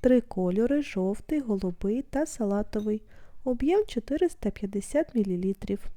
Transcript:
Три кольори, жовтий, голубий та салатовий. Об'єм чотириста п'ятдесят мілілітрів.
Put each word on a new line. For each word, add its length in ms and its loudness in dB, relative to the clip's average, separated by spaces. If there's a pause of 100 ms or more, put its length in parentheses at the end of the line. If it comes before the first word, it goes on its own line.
Три 200 6
кольори, 600 0
жовтий, 560 -2
голубий 640 -2
та 240 -2
салатовий. 760 -2 (420)
Об'єм 440 2
чотириста 640 0
п'ятдесят 680 -2
мілілітрів. 720 0 (100)